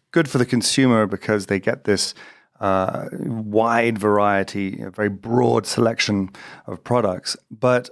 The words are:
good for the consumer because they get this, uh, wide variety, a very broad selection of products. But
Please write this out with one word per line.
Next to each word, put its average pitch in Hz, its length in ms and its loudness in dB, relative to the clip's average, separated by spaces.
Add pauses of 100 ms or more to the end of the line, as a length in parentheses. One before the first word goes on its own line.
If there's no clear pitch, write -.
(100)
good 160 180 2
for 139 100 0
the 123 80 2
consumer 120 600 2
because 98 400 -2
they 98 140 -2
get 95 240 -4
this, - 280 0 (460)
uh, 95 540 -2
wide 113 840 0
variety, 101 840 0
a 101 80 -10
very 104 180 -2
broad 117 560 0
selection 110 640 0 (360)
of - 160 -12
products. 107 540 -2 (160)
But 123 400 0